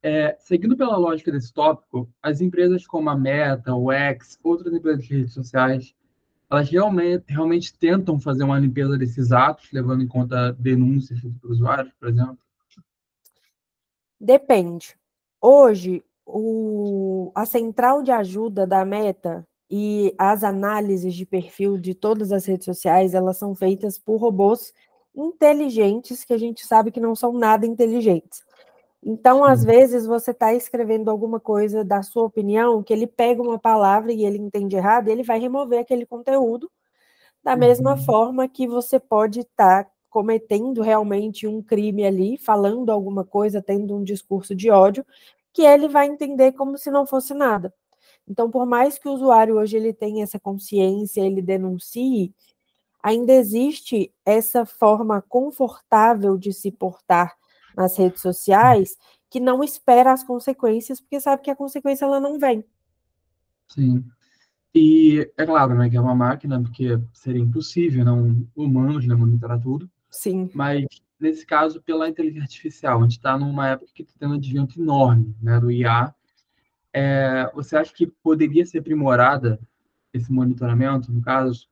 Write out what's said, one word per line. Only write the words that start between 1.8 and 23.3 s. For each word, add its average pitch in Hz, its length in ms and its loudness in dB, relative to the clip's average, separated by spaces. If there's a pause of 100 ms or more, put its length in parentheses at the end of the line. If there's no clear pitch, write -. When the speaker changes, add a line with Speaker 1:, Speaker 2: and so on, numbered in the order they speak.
Speaker 1:
as 147 180 -4
empresas 180 460 0
como 156 240 -4
a 139 60 -2
Meta, 135 580 -2
o 123 160 -2
X, 139 540 -4
outras 170 280 -2
empresas 156 320 -2
de 131 120 -10
redes 123 180 -4
sociais, 131 600 -4 (540)
elas 143 220 0
realme-, 180 560 0
realmente 160 500 -4
tentam 175 440 0
fazer 139 240 -4
uma 139 140 0
limpeza 139 380 0
desses 123 360 -2
atos, 135 400 0
levando 127 320 -2
em 123 40 -6
conta 123 440 -2
denúncias 127 680 0
feitas 120 220 -12
por 120 100 -16
usuários, 127 480 -2
por 120 100 -8
exemplo? 123 300 -2 (1800)
Speaker 2:
Depende. 208 800 2 (460)
Hoje, 214 600 6 (220)
o... 208 1120 -4
a 214 100 -4
central 247 580 0
de 254 80 -2
ajuda 202 560 -2
da 190 180 0
Meta 190 640 -6 (240)
e 208 480 -2
as 196 240 2
análises 196 720 -4
de 185 120 -10
perfil 196 500 -4
de 180 180 -8
todas 214 380 -2
as 190 140 -2
redes 190 180 -4
sociais, 180 480 0
elas 185 240 -2